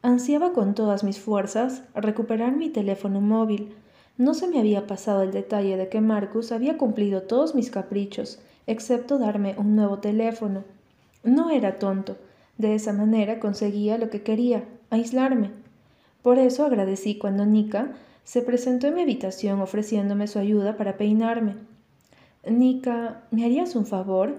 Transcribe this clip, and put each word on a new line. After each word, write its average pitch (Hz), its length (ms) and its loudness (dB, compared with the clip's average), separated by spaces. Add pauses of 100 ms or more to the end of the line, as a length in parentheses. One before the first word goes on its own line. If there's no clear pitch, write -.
Ansiaba 294 500 2
con 202 220 2
todas 208 280 0
mis 202 160 -2
fuerzas 214 640 -2 (120)
recuperar 220 600 -2
mi 320 140 -2
teléfono 196 540 -2
móvil. 214 520 0 (440)
No 269 160 4
se 359 140 -4
me 320 100 0
había 208 280 2
pasado 196 360 0
el 190 100 0
detalle 196 460 -2
de 190 100 -2
que 220 140 0
Marcus 220 500 0
había 262 240 0
cumplido 202 460 0
todos 277 320 0
mis 240 160 0
caprichos, - 680 -6 (280)
excepto 240 520 -2
darme 208 380 0
un 208 180 2
nuevo 202 260 2
teléfono. 214 640 -2 (580)
No 302 260 4
era 208 300 2
tonto. 196 400 -2 (400)
De 214 160 2
esa 214 180 -2
manera 214 480 2
conseguía 208 560 -2
lo 226 140 -2
que 208 100 -6
quería, 226 440 0 (260)
aislarme. 233 640 0 (680)
Por 247 180 6
eso 262 280 4
agradecí 202 500 0
cuando 202 300 0
Nika 214 480 2 (300)
se - 180 -2
presentó 247 460 0
en 330 80 0
mi 359 60 0
habitación 196 600 -2
ofreciéndome 202 640 -2
su 208 120 -6
ayuda 208 380 0
para 196 220 -4
peinarme. 220 560 2 (920)
"Nika, 240 840 0
¿me 233 160 0
harías 330 280 0
un 214 120 0
favor?" 190 520 0